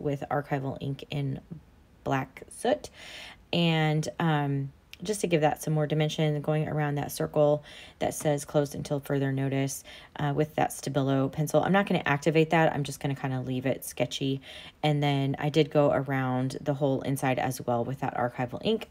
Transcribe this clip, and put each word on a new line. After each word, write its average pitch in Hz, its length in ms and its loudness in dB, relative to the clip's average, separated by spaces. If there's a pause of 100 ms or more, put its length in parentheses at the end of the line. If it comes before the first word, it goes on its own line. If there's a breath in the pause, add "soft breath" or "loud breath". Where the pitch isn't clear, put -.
with 139 280 -4
archival 143 520 -2
ink 139 280 -8
in 139 300 -4 (640)
black 135 460 -4
soot. - 400 -2 (640 loud breath)
And, 156 520 2 (140)
um, 143 540 0 (280)
just 208 200 -4
to 190 60 -2
give 165 140 2
that 151 200 2
some 156 120 -2
more 151 120 2
dimension, 151 560 0
going 156 260 0
around 147 280 -2
that 139 160 -4
circle 147 520 2 (360 loud breath)
that - 140 -2
says 143 320 0
"Closed 143 280 0
until 143 260 -4
further 139 320 0
notice," 135 520 0 (320 loud breath)
uh, 147 200 0
with 151 200 0
that - 140 2
Stabilo 135 640 0
pencil. 151 300 2
I'm 175 120 2
not 196 140 4
gonna 185 180 2
activate 156 460 2
that. 160 220 6
I'm 147 100 -2
just - 160 -8
gonna 139 160 -2
kinda 131 260 -4
leave 127 240 -4
it - 180 -2
sketchy. 135 580 -2 (400 loud breath)
And 147 220 2
then 139 360 2
I 151 100 0
did 143 200 4
go 143 220 6
around 131 680 0
the 147 140 -2
whole 135 260 0
inside 135 360 0
as - 240 -2
well 120 220 0
with 131 160 -6
that - 160 -4
archival 123 480 -4
ink. 214 280 -2